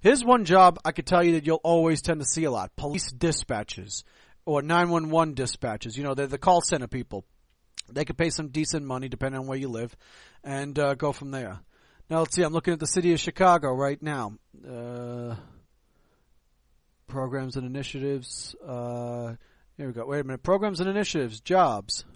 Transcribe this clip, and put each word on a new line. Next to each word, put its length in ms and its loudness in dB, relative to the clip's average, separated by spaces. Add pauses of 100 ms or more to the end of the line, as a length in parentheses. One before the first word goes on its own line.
Here's 240 6
one 220 6
job 400 8
I 60 -2
could 140 -6
tell 160 4
you 100 6
that 120 0
you'll 180 2
always 380 4
tend 200 -2
to 60 -6
see 180 -2
a 60 0
lot. 260 -4
Police 360 -6
dispatches 920 -4 (420)
or 160 2
nine 280 2
one 200 0
one 240 2
dispatches. 640 -6
You 80 -6
know, 100 -2
they're 120 -2
the 120 -6
call 240 6
center 240 -2
people. 380 -8 (680)
They 160 -2
could 100 -8
pay 140 2
some 180 -6
decent 380 -2
money 220 -6
depending 320 -4
on 60 -8
where 120 -4
you 100 -6
live 260 -8 (480)
and, 360 -6
uh, 160 2
go 180 -2
from 180 -10
there. 300 -8 (480)
Now, 120 0
let's 140 0
see. 80 2
I'm 100 2
looking 220 0
at 60 -8
the 60 -4
city 260 2
of 80 2
Chicago 520 4
right 300 -2
now. 320 -6 (320)
Uh, 720 -10 (1700)
programs 500 -6
and 100 -6
initiatives. 880 -6 (120)
Uh, 680 -6 (440)
here 80 -8
we 80 -8
go. 120 -8
Wait 140 -4
a 40 -4
minute. 180 -8
Programs 380 2
and 100 0
initiatives. 500 -2
Jobs. 640 2 (120)